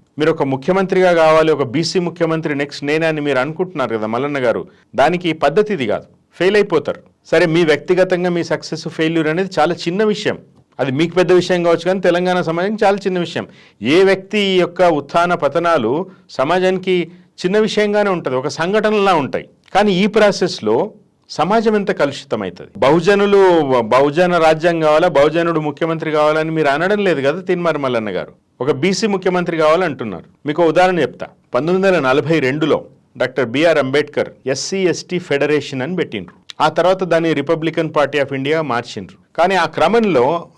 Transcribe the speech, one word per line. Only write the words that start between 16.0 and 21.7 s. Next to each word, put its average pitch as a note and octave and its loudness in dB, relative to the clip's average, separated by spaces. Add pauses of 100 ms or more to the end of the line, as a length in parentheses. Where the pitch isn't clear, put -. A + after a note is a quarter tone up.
సమాజానికి F#3 -2 (340)
చిన్న F#3+ 2
విషయంగానే G#3 0
ఉంటది, E3+ -4
ఒక C3 -4
సంఘటనలా G3 0
ఉంటాయి. B2 -4 (260)
కానీ G3+ 4
ఈ F#3 2
ప్రాసెస్లో G3 0 (420)
సమాజం G#3+ 0